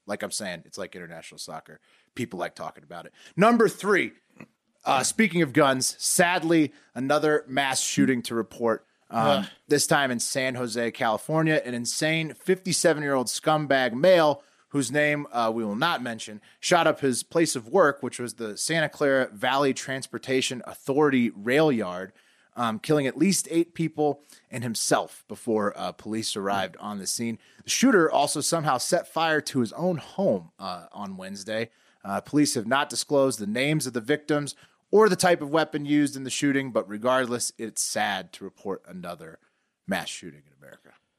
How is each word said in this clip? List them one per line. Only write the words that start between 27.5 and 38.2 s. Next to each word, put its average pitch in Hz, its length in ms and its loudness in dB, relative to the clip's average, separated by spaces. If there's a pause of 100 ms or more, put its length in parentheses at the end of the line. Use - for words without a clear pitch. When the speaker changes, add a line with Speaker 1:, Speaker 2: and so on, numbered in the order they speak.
Speaker 1:
The - 80 -10
shooter 196 400 4
also 143 300 2
somehow 147 380 0
set - 280 -2
fire 160 360 0
to - 180 -4
his 113 140 -2
own 170 240 -2
home, 113 600 -2
uh, 90 340 -10
on 98 240 -12
Wednesday. 98 540 -8 (340)
Uh, 98 160 -2
police 143 340 2
have 107 120 -2
not 139 220 0
disclosed 135 500 0
the 107 80 -6
names 131 400 0
of 127 60 -8
the 120 80 -4
victims 147 540 -2 (360)
or 214 180 6
the 180 80 2
type 175 260 4
of 143 80 -8
weapon 151 340 0
used 143 320 2
in 135 80 -10
the 131 60 -6
shooting, 135 420 0
but 104 160 -2
regardless, 120 720 -2
it's 110 240 -6
sad 101 500 -4